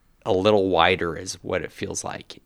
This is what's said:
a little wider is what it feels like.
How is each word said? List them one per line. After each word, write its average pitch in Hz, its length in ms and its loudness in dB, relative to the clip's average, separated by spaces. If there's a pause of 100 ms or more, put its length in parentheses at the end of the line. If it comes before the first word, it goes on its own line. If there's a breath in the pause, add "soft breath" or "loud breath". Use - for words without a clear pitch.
(240)
a 110 80 -2
little 95 360 4
wider 85 480 2
is 92 260 -10
what 92 200 -4
it - 100 -12
feels - 320 -8
like. - 420 -12